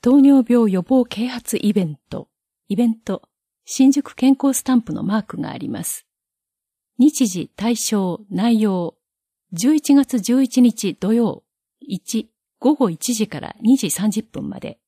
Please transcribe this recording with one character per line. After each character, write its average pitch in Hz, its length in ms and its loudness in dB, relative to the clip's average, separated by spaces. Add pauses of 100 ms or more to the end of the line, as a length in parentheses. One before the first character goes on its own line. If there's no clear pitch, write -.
糖 269 180 4
尿 269 260 6
病 233 240 2
予 185 120 0
防 254 240 0
啓 240 220 -8
発 247 300 -8
イ 208 140 0
ベ 190 120 0
ン 151 140 -8 (120)
ト。 - 180 -12 (400)
イ 202 80 -4
ベ 233 120 2
ン 226 60 -2
ト。 - 280 -8 (420)
新 269 260 4
宿 - 240 -4
健 269 240 2
康 269 140 0
ス - 100 -4
タ 262 120 0
ン 233 80 4
プ - 100 -10
の - 100 -6
マ 208 180 -2
ー - 20 -12
ク - 180 -12
が - 100 -8
あ - 60 -12
り - 140 -10
ま - 140 -8
す。 - 220 -12 (920)
日 269 280 4
時、 180 300 -6
対 226 200 -2
象、 190 440 -4 (100)
内 220 300 2
容。 185 360 -2 (560)
十 226 220 2
一 294 200 2
月 262 260 2
十 247 220 0
一 254 180 0
日 220 340 2
土 208 200 -2
曜、 226 280 -2 (380)
一、 - 500 -8 (280)
午 294 160 2
後 226 160 0
一 196 240 -6
時 214 140 -4
か 175 120 -10
ら - 220 -14
二 247 140 4
時 196 140 -4
三 208 200 -2
十 214 120 -4
分 - 280 -12
ま - 100 -16
で。 - 280 -14